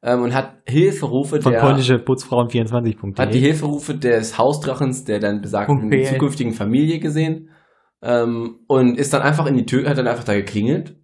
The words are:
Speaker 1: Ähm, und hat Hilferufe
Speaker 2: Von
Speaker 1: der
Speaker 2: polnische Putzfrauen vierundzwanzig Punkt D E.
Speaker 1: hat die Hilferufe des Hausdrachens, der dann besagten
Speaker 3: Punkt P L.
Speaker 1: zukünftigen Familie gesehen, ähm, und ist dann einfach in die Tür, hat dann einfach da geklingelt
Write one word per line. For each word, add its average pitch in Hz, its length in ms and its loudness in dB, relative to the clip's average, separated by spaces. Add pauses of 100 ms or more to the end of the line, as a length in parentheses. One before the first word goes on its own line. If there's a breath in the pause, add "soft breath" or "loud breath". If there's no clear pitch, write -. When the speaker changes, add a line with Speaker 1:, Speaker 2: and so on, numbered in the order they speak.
Speaker 1:
Ähm, 123 160 2
und 120 120 0
hat - 340 -4
Hilferufe 147 720 0
Speaker 2:
Von 127 100 2
Speaker 1:
der 113 80 2
Speaker 2:
polnische 131 380 4
Putzfrauen 123 520 0
vierundzwanzig 117 480 -2
Punkt 98 200 -10
D 131 60 0
E. - 20 0
Speaker 1:
hat 107 80 -4
die 120 60 4
Hilferufe 147 560 0
des 113 420 0
Hausdrachens, 131 680 0
der 107 160 -2
dann 104 220 -2
besagten 104 380 0
Speaker 3:
Punkt 107 120 -2
P 131 120 2
L. 135 100 -2
Speaker 1:
zukünftigen 131 400 -2
Familie 139 460 0
gesehen, 156 500 -4 (540 soft breath)
ähm, 117 640 -2
und 127 320 4
ist 139 140 0
dann 127 100 2
einfach 151 240 2
in 139 80 2
die 117 100 2
Tür, 131 240 0
hat 139 80 0
dann 123 100 0
einfach - 160 -2
da 104 120 0
geklingelt 107 680 -2